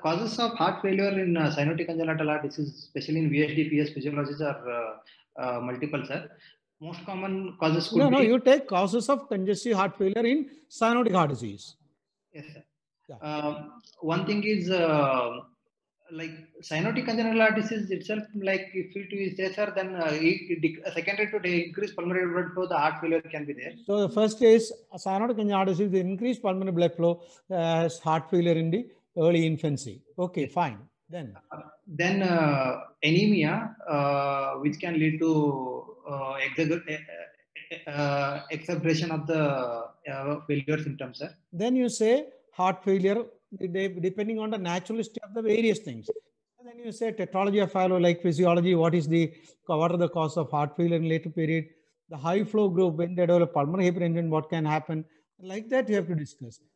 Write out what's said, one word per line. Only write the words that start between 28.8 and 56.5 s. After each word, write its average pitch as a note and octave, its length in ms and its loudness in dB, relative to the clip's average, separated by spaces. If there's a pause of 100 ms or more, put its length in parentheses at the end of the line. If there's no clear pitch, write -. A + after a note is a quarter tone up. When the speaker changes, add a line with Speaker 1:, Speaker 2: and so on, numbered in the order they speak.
Speaker 2:
early E3 300 4
infancy. C#3+ 560 -2 (160)
Okay, F3 280 -2
fine. C3+ 320 -2 (320)
Then? D3+ 240 -12 (160)
Speaker 1:
Uh, - 120 -16 (240)
then, F3+ 360 0
uh, D3 600 2 (200)
anemia, F#3+ 720 4 (140)
uh, C#3 640 0 (100)
which D3 140 0
can E3+ 200 -2
lead D#3 220 2
to, C#3+ 760 0 (120)
uh, C#3 260 -6 (120)
exag-, D#3 520 -2 (880)
uh, D3+ 40 -10
uh, C#3+ 600 -2
exacerbation D#3+ 600 -2
of D#3 160 -4
the, D#3+ 160 0 (680)
uh, C#3 360 -6
failure D3+ 360 -2
symptoms, C3+ 360 -8
sir. - 160 -12 (180)
Speaker 2:
Then A3+ 240 0
you B3 140 2
say A#3 380 2 (240)
heart F#3 300 0
failure, G3 420 2 (320)
de-, F#3+ 320 -4
depending F#3+ 500 -4
on G#3+ 120 -4
the A3 80 -4
natural F3+ 400 -4
history A3+ 240 -6
of G3 120 -16
the A3+ 80 -4
various A3 380 2
things. A2+ 280 -10 (500)
And B3 100 -20
then A#3 100 -20
you A#3 140 -12
say A3+ 200 -4
tetralogy G3 500 0
of F#3 100 0
Fallot, F#3 300 4
like F3 200 4
physiology, F3 520 4
what E3 200 4
is E3 120 2
the, E3 260 2 (340)
what E3+ 260 2
are F3+ 40 0
the E3+ 120 2
cause D#3+ 280 -2
of D#3 140 -2
heart D3 260 -2
failure E3+ 200 2
in E3 120 -2
later D#3+ 220 -2
period? D#3+ 360 -2 (420)
The D#3+ 80 -14
high E3+ 260 0
flow G#3+ 260 2
group, F3+ 260 2
when E3+ 200 -4
they F3 120 2
develop E3+ 260 4
pulmonary F3 380 2
hypertension, E3+ 380 0
what D#3 220 0
can E3 140 -2
happen? D#3 400 -2 (360)
Like F#3+ 280 -12
that B3+ 200 0
you G#3 80 2
have F3 120 0
to F3+ 60 -2
discuss. C#3 460 -8 (160)